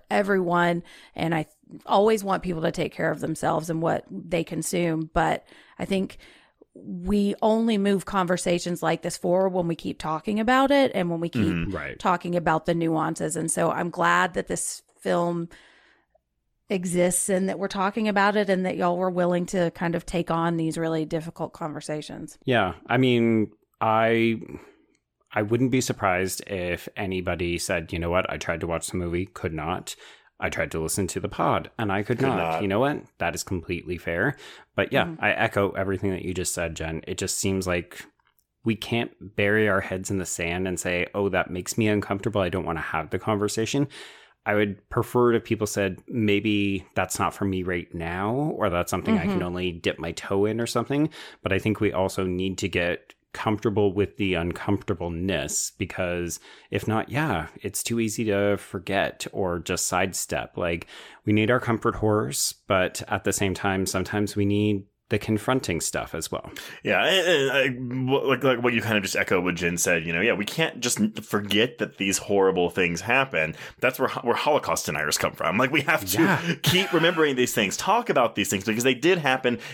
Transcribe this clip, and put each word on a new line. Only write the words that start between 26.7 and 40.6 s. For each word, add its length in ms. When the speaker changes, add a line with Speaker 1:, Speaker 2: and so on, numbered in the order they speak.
Speaker 3:
anybody 640
said, 340
"You 60
know 120
what? 200
I 60
tried 240
to 60
watch 220
the 80
movie, 300
could 280
not. 400
I 100
tried 220
to 80
listen 280
to 120
the 80
pod, 500
and 140
I 120
could 140
Speaker 2:
Could 100
Speaker 3:
not. 80
Speaker 2:
not. 260
Speaker 3:
You 60
know 120
what? 220
That 160
is 100
completely 540
fair." 380
But 180
yeah, 120
Speaker 1:
Mm-hmm. 200
Speaker 3:
I 80
echo 400
everything 380
that 120
you 120
just 200
said, 220
Jen. 300
It 120
just 200
seems 280
like 380
we 100
can't 360
bury 320
our 120
heads 300
in 80
the 80
sand 400